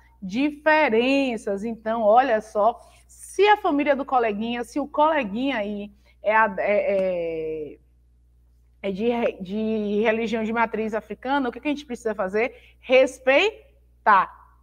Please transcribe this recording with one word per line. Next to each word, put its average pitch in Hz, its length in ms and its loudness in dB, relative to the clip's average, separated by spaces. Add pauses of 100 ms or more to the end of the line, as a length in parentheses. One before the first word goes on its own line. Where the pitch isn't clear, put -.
(200)
diferenças. 254 1400 0
Então, 226 400 -6
olha 220 380 4
só, 214 400 0 (260)
se - 400 -2
a 415 100 6
família 294 380 0
do 269 100 -4
coleguinha, 233 600 -2
se - 160 -6
o 277 80 -6
coleguinha 269 680 0
aí 208 340 -8 (280)
é 208 140 0
a, 220 240 4
é, 196 380 0
é, 160 840 -4 (1040)
é 202 100 -4
de 202 160 -2
re-, 240 320 -2
de 208 600 -4
religião 226 420 -2
de 220 100 -4
matriz 220 420 -2
africana, 247 540 -4
o 240 40 -6
que 247 80 -18
que - 80 -6
a - 20 0
gente 294 160 -8
precisa 226 280 -6
fazer? 208 680 -4
Respeitar, 262 1500 2 (340)